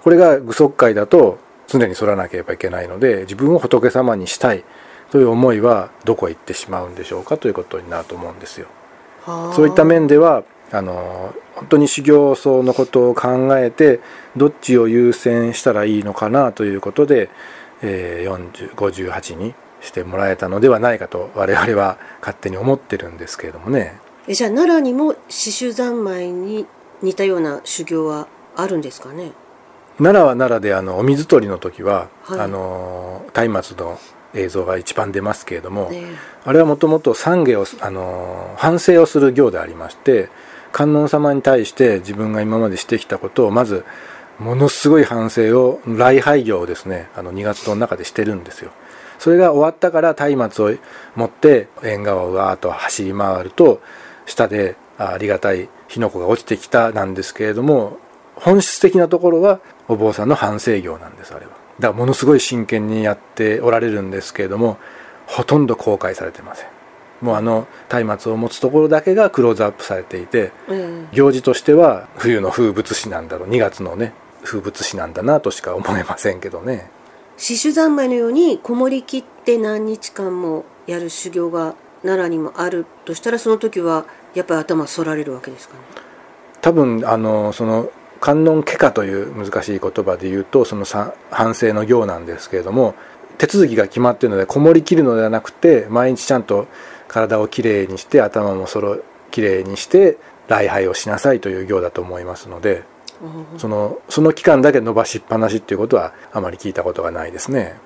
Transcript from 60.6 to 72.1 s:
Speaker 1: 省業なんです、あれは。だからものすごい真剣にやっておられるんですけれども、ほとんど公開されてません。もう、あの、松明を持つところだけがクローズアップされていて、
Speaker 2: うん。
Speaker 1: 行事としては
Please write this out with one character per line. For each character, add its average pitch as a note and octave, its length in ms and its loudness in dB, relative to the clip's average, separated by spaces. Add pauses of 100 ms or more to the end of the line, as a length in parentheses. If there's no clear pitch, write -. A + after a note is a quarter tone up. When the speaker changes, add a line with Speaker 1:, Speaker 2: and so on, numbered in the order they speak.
Speaker 1:
省 A2 180 0
業 E2+ 200 -8
な - 100 -20
ん - 80 -20
で - 80 -20
す、 - 100 -20
あ D2 60 -14
れ - 60 -20
は。 - 60 -20 (280)
だ A#2 80 0
か G#2 40 0
ら - 0 -
も A#2 140 -2
の C3 80 2
す - 100 -4
ご C#3+ 120 6
い A#2+ 40 4
真 A#2 260 -4
剣 G#2+ 200 -2
に A2 160 -2
や G#2 120 0
っ - 40 -10
て G#2+ 420 -4
お A#2 120 2
ら A#2 80 2
れ A2+ 100 -2
る G#2 120 -4
ん F#2+ 100 -8
で G2 80 -8
す - 120 -16
け G2+ 120 -6
れ F#2+ 40 -6
ど G2 100 -6
も、 A2+ 180 0 (500)
ほ - 160 -6
と D3 160 2
ん C#3+ 80 4
ど A2+ 80 0
公 G#2 240 -2
開 F#2 160 -6
さ - 100 -10
れ E2 60 -10
て - 120 -20
ま - 120 -18
せ - 100 -18
ん。 - 40 -20 (520)
も A#2+ 120 -2
う、 G#2 40 0
あ G#2+ 40 -2
の、 A2+ 260 -2 (240)
松 A2 380 -2
明 A2 60 -2
を - 20 -4
持 A#2 120 -4
つ - 120 -10
と B2+ 100 0
こ D3+ 120 4
ろ D#3 60 4
だ D#3 140 2
け F#3+ 140 2
が G#3+ 140 4
ク C3+ 120 0
ロ A#2 100 4
ー - 20 2
ズ G#2+ 100 0
ア G2+ 40 0
ッ G2+ 40 -4
プ - 120 -16
さ G2 120 -6
れ F#2 80 -8
て F#2 160 -12
い F2 60 -12
て、 G#2 260 -2 (160)
Speaker 2:
う F#3+ 80 -6
ん。 E3+ 340 -10
Speaker 1:
行 C#3 220 4
事 B2+ 100 -2
と C3 100 2
し - 100 -2
て D3+ 100 4
は D3 340 6 (100)